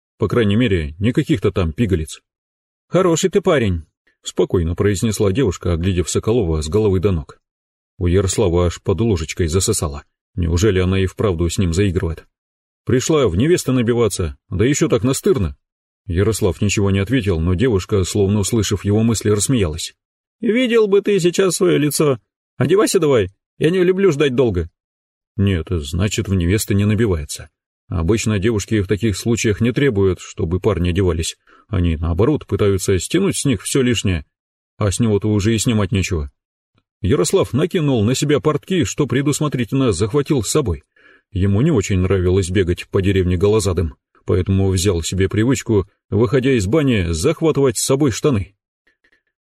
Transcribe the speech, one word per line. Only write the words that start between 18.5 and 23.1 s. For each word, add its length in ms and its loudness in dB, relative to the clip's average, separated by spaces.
его 200 2
мысли, 260 0
рассмеялась. 640 -2
«Видел 460 2
бы 140 4
ты 180 0
сейчас 360 2
своё 220 2
лицо! 420 0
Одевайся 420 2
давай, 300 2